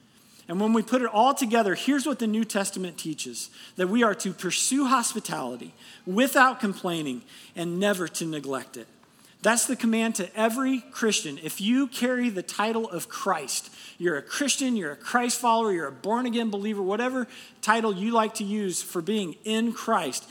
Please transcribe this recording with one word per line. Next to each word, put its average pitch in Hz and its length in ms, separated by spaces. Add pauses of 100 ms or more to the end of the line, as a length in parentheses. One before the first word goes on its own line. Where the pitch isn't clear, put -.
(480)
And 175 120
when 220 140
we 226 100
put 254 180
it 233 60
all 220 260
together, 226 420
here's 269 300
what 277 140
the 226 80
New 220 160
Testament 190 540
teaches, 131 520 (280)
that 180 100
we 233 160
are 208 120
to 190 180
pursue 254 520
hospitality 165 880 (320)
without 254 540
complaining 160 640 (320)
and 175 240
never 190 300
to 165 160
neglect 139 500
it. 113 120 (540)
That's 233 240
the 262 100
command 226 400
to 185 220
every 247 540
Christian. 196 520
If 156 160
you 247 280
carry 247 420
the 185 140
title 226 460
of 175 200
Christ, - 640 (240)
you're 170 180
a 139 60
Christian, 254 560
you're 156 160
a 135 40
Christ 240 400
follower, 226 360
you're 160 160
a - 20
born-again 226 580
believer, 202 320
whatever 240 460 (340)
title 220 320
you 202 180
like 220 240
to 208 100
use 196 360
for - 200
being 185 420
in 220 300
Christ, 180 580